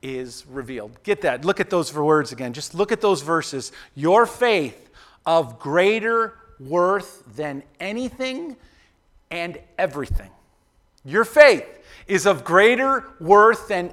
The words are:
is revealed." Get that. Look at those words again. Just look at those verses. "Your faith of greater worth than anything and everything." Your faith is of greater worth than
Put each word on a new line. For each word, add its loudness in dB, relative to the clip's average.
is -12
revealed." -12
Get -4
that. -2
Look 0
at -2
those 0
words 2
again. -10
Just -12
look -2
at -2
those 2
verses. -4
"Your 4
faith -2
of 0
greater -2
worth -2
than -8
anything -10
and -10
everything." -4
Your -2
faith 6
is 0
of 2
greater 2
worth 4
than -4